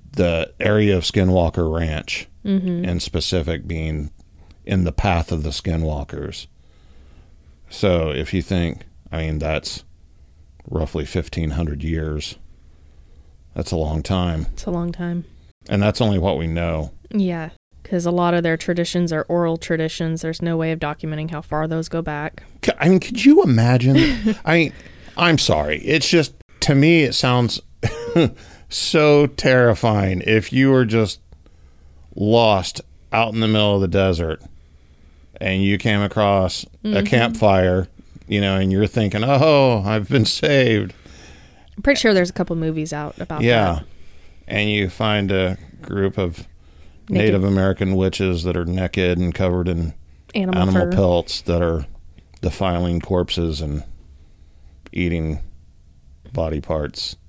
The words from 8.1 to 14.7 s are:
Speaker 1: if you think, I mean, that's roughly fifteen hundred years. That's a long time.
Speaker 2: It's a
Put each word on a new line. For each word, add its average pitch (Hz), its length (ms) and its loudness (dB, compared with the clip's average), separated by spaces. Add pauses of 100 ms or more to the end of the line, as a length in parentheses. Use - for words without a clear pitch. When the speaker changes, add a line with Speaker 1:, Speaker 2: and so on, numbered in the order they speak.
Speaker 1:
if 73 220 -6
you 92 80 0
think, 85 440 -4 (280)
I 82 140 -6
mean, 78 120 -4
that's - 460 -6 (880)
roughly 78 340 -4
fifteen 82 460 -6
hundred 73 320 -4
years. 78 540 -6 (1160)
That's 80 180 -6
a 90 40 -2
long 78 260 -2
time. 90 500 -2
Speaker 2:
It's - 140 -10
a 202 40 -6